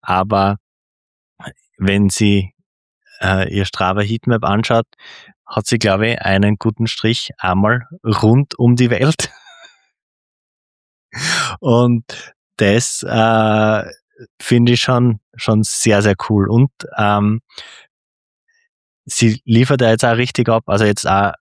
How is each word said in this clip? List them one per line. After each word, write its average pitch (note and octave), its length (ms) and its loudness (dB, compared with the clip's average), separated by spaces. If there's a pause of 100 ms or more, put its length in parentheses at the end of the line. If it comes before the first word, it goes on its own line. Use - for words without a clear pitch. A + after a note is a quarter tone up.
aber G2 560 0 (1200)
wenn G2+ 320 2
sie, G2+ 440 0 (680)
äh, F#2+ 320 -2
ihr G2 120 -2
Strava F#2+ 380 -2
Heatmap A2+ 420 -2
anschaut, A2+ 420 0 (600)
hat - 200 -6
sie, A#2 120 -2
glaube A2 340 0
ich, - 100 -6
einen G2+ 340 0
guten A2+ 300 -4
Strich - 520 -4
einmal G2+ 480 0 (180)
rund A2+ 540 2
um A#2+ 180 4
die B2 120 2
Welt. C3+ 420 -2 (2250)
Und A#2+ 760 0 (220)
das, G#2 460 0
äh, A2 840 0 (560)
finde A#2+ 320 2
ich A#2+ 80 0
schon, B2 400 0 (140)
schon A2 300 0
sehr, G2+ 380 0
sehr G#2 120 2 (140)
cool. G2+ 200 0
Und, A#2+ 220 2 (260)
ähm, G#2 440 0 (1600)
sie A2+ 400 0
liefert A#2+ 360 2
da A#2 100 4
jetzt A#2 140 2
auch A#2 120 2
richtig B2 320 -2
ab, A2+ 180 0
also G#2 180 0
jetzt G#2 220 0
auch G2 340 0